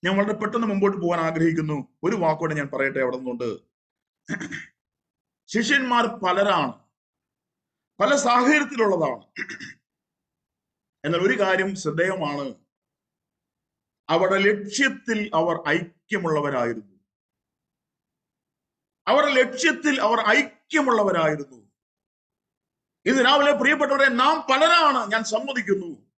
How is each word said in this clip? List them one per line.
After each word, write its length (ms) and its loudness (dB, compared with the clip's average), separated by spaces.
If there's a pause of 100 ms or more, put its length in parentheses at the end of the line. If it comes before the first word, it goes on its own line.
ഞാൻ 120 2
വളരെ 160 0
പെട്ടെന്ന് 340 -4
മുമ്പോട്ട് 300 0
പോകാൻ 220 -2
ആഗ്രഹിക്കുന്നു. 680 -2 (160)
ഒരു 120 0
വാക്കോടെ 400 -2
ഞാൻ 120 -4
പറയട്ടെ 320 -2
അവിടെ 180 -2
നിന്നുകൊണ്ട്. 400 -6 (1900)
ശിഷ്യന്മാർ 580 0
പലരാണ്, 680 0 (1300)
പല 160 2
സാഹചര്യത്തിലുള്ളതാണ്. 1080 2 (1800)
എന്നാൽ 140 -2
ഒരു 200 0
കാര്യം 360 0
ശ്രദ്ധേയമാണ്, 760 -4 (1600)
അവരുടെ 280 2
ലക്ഷ്യത്തിൽ 960 -2
അവർ 340 0
ഐക്യമുള്ളവരായിരുന്നു. 1300 -4 (2250)
അവരുടെ 240 4
ലക്ഷ്യത്തിൽ 680 0
അവർ 260 2
ഐക്യമുള്ളവരായിരുന്നു. 1400 0 (1300)
ഇന്ന് 200 2
രാവിലെ 260 4
പ്രിയപ്പെട്ടവരെ, 580 2
നാം 420 0
പലരാണ്, 600 2
ഞാൻ 120 -2
സമ്മതിക്കുന്നു. 840 -4 (120)